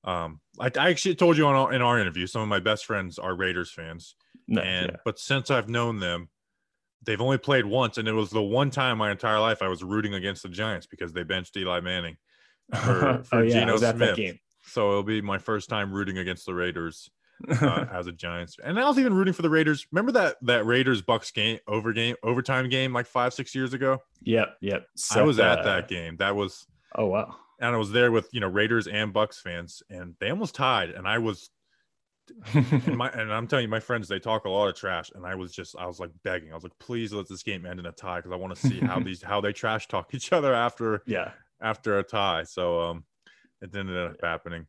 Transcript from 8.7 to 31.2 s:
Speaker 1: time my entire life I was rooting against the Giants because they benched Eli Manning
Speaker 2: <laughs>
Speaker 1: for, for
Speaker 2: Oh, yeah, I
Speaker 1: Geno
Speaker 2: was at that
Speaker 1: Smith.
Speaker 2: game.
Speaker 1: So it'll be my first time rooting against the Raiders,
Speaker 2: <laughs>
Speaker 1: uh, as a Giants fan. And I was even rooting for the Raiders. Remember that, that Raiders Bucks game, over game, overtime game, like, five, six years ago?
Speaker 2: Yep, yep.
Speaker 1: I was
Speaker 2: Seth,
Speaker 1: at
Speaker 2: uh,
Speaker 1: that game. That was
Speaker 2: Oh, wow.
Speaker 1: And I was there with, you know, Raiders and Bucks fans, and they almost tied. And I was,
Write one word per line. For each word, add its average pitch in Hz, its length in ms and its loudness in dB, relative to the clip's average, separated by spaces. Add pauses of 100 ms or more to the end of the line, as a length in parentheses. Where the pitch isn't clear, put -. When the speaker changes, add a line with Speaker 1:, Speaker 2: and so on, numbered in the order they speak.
Speaker 1:
time 127 260 0
my 104 140 0
entire 107 300 0
life 110 200 2
I 95 80 0
was 90 160 -4
rooting 104 300 -2
against 95 280 -6
the 98 60 -12
Giants 92 380 -6
because 87 260 -10
they 87 100 -4
benched 92 340 -4
Eli 90 240 -2
Manning 87 360 -6 (300)
Speaker 2:
<laughs> - 280 -14
Speaker 1:
for, 123 500 2
for 117 160 2
Speaker 2:
Oh, - 20 6
yeah, 117 160 6
I - 20 6
Speaker 1:
Geno 117 140 2
Speaker 2:
was 110 80 4
at 117 160 2
that 113 160 4
Speaker 1:
Smith. - 20 -2
Speaker 2:
game. 98 220 -4 (240)
Speaker 1:
So 104 280 0
it'll 101 120 2
be 107 180 0
my 98 160 -2
first 104 320 -4
time 101 240 -2
rooting 95 240 -2
against 92 300 -6
the 92 80 -6
Raiders, 87 560 -4 (240)
Speaker 2:
<laughs> - 260 -2
Speaker 1:
uh, 139 320 2
as 90 140 -6
a 87 60 -8
Giants 85 420 -8
fan. - 160 -10
And 196 100 0
I 277 80 4
was 269 100 4
even 254 140 4
rooting 190 220 4
for - 80 -4
the 165 80 4
Raiders. 156 400 2
Remember 214 220 2
that, 190 300 4
that 120 240 4
Raiders 123 360 4
Bucks 113 300 0
game, 110 340 0
over 107 260 0
game, 117 300 0
overtime 127 460 0
game, 131 240 0
like, 120 140 -2
five, 123 280 0
six - 220 -8
years 131 180 -2
ago? 131 240 0 (240)
Speaker 2:
Yep, 113 380 2
yep. 98 260 -4 (240)
Speaker 1:
I 110 120 6
was 147 140 6
Speaker 2:
Seth, 113 80 6
Speaker 1:
at 117 140 6
Speaker 2:
uh, 80 60 -2
Speaker 1:
that 92 240 0
game. 85 300 -6
That 98 180 0
was 101 300 -4 (300)
Speaker 2:
Oh, 110 100 2
wow. 98 280 -2 (240)
Speaker 1:
And 120 160 0
I - 20 0
was 104 140 -2
there 120 220 6
with, 110 200 2
you 123 80 -6
know, 98 60 2
Raiders 107 400 2
and 104 260 -2
Bucks 107 280 0
fans, 87 500 -12
and 90 300 -12
they 104 100 0
almost 196 240 -4
tied. 117 360 0
And 95 180 -8
I 110 100 0
was, 113 320 -4 (540)